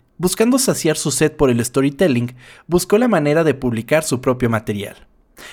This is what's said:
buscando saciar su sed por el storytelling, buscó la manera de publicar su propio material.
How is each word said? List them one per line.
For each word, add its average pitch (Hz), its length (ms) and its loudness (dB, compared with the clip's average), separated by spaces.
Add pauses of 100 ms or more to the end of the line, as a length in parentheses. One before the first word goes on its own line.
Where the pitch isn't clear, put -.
(180)
buscando 226 400 0
saciar 165 380 0
su - 140 -4
sed 151 220 0
por 139 180 2
el 117 140 0
storytelling, 135 720 0 (320)
buscó 175 320 0
la 247 100 2
manera 160 360 2
de 143 100 2
publicar 120 500 -2
su 123 160 -2
propio 127 300 0
material. 107 560 -6 (460)